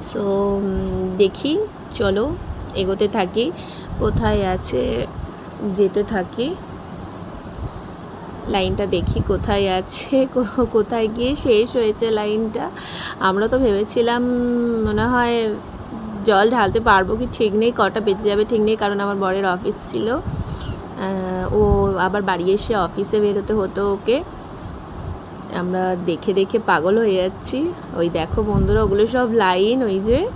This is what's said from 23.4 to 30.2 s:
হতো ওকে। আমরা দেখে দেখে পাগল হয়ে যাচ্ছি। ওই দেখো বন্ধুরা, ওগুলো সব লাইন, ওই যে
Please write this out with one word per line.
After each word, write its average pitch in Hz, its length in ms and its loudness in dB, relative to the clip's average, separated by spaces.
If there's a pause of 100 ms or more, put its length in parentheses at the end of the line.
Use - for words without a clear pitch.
হতো 202 380 0
ওকে। 220 300 0 (1300)
আমরা 180 420 0 (100)
দেখে 175 260 -2
দেখে 190 260 2
পাগল 190 400 4
হয়ে 214 160 4
যাচ্ছি। 190 580 -2 (240)
ওই 170 120 2
দেখো 170 340 -2
বন্ধুরা, 208 400 4
ওগুলো 208 240 4
সব 247 260 2
লাইন, 214 500 4
ওই 196 180 0
যে 247 360 2